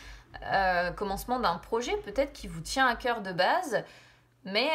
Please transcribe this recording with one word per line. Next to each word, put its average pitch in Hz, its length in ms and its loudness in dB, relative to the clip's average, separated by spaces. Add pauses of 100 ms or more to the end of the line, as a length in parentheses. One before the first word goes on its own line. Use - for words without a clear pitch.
(520)
euh, 180 380 2
commencement 196 500 -4
d'un 185 160 2
projet 240 480 -2
peut-être 277 300 -2
qui - 120 -14
vous 165 140 -10
tient 262 260 2
à 240 80 4
cœur 233 280 -2
de 190 100 -6
base, 233 500 2 (640)
mais, 214 300 0